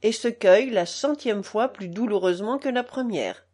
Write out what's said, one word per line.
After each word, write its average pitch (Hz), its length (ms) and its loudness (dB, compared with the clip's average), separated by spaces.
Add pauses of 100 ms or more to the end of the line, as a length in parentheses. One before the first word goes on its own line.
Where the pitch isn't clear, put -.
et 220 80 2
se 226 160 -4
cueille 233 420 6
la 196 160 0
centième 247 580 -2
fois 226 260 -2
plus 202 180 -12
douloureusement 202 720 -2
que 277 100 -4
la 247 140 -2
première. 202 720 -6